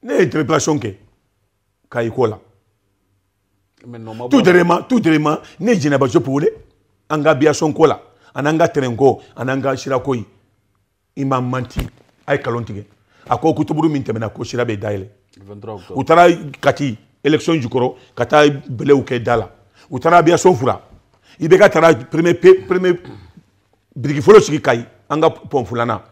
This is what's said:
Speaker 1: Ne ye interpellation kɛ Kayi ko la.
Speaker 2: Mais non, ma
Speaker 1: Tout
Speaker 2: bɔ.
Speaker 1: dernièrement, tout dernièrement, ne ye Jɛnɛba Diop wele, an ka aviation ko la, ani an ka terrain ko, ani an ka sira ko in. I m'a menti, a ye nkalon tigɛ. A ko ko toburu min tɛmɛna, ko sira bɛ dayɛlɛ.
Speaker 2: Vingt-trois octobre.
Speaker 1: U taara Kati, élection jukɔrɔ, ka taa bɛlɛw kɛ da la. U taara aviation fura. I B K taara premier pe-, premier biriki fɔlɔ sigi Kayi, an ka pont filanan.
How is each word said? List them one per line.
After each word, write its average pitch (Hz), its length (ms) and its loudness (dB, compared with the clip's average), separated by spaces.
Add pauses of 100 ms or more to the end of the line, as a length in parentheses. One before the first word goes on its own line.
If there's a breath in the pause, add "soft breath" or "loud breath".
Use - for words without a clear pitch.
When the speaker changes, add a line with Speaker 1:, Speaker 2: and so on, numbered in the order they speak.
Speaker 1:
Ne 247 100 -8
ye 240 120 2
interpellation 156 520 -2
kɛ 110 180 -8 (920)
Kayi 117 220 -4
ko 123 160 -2
la. 104 120 -6 (1500)
Speaker 2:
Mais 120 100 -20
non, 113 160 -16
ma 120 140 -12
Speaker 1:
Tout 277 140 2
Speaker 2:
bɔ. - 20 -2
Speaker 1:
dernièrement, 175 400 2
tout 254 160 0
dernièrement, 156 400 0 (200 loud breath)
ne 233 140 0
ye 190 60 0
Jɛnɛba 139 280 0
Diop 131 200 0
wele, 143 220 -2 (600)
an 151 140 -4
ka 156 80 2
aviation 151 420 0
ko 160 140 2
la, 120 120 0 (360 soft breath)
ani 135 140 -4
an 160 100 -2
ka 165 80 2
terrain 127 280 -4
ko, 127 260 2 (140 loud breath)
ani 127 140 -8
an 135 100 -4
ka 131 160 -4
sira 131 240 -4
ko 135 140 -6
in. 110 100 -6 (920)
I 139 60 -6
m'a 135 180 -2
menti, 123 380 -8 (480)
a 139 80 -2
ye - 40 -4
nkalon 120 240 -6
tigɛ. 101 220 -14 (440 soft breath)
A 120 80 -2
ko 160 160 0
ko 151 120 -4
toburu 156 240 -2
min 143 140 -4
tɛmɛna, 110 300 -6
ko 95 120 -12
sira 120 180 -6
bɛ 113 160 -6
dayɛlɛ. 101 280 -8 (340)
Speaker 2:
Vingt-trois 104 340 -18
octobre. 95 240 -10
Speaker 1:
U 135 60 -4
taara 170 240 6 (320)
Kati, 135 360 -2 (260)
élection 156 380 0
jukɔrɔ, 123 340 -4 (200 soft breath)
ka 120 100 -4
taa 151 220 4
bɛlɛw 135 560 0
kɛ 123 200 -6
da 120 120 0
la. 104 140 -4 (400 soft breath)
U 127 100 -10
taara 165 200 2
aviation 170 360 4
fura. 113 260 -4 (580 soft breath)
I 151 80 -6
B 170 100 6
K 208 120 8
taara 165 260 4
premier 165 400 -2
pe-, 190 300 6
premier 180 280 -2 (1040)
biriki 139 240 -4
fɔlɔ 196 200 10
sigi 156 200 -2
Kayi, 117 240 -2 (240)
an 151 100 -2
ka 160 100 4
pont 143 360 -6
filanan. 117 360 -4 (100)